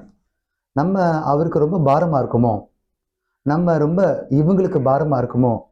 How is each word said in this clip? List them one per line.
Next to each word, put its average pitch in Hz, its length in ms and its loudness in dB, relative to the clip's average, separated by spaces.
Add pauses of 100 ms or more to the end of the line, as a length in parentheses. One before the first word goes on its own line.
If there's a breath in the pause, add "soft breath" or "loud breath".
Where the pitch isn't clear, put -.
(720)
"நம்ம 180 500 0
அவருக்கு 156 380 0
ரொம்ப 160 200 0
பாரமா 147 440 2
இருக்குமோ, 117 440 -2 (720)
நம்ம 160 360 0
ரொம்ப 160 520 0
இவங்களுக்கு 170 500 2
பாரமா 135 380 0
இருக்குமோ" 123 420 0 (120)